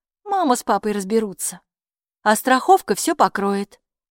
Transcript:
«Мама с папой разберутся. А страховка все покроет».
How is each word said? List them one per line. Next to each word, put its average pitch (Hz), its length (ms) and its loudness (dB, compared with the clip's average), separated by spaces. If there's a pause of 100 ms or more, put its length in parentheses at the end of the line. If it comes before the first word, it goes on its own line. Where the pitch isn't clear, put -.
(260)
«Мама 359 300 0
с - 80 -6
папой 214 300 -2
разберутся. 202 680 -4 (600)
А 214 140 2
страховка 262 600 2
все 320 200 -2
покроет». 202 640 0 (320)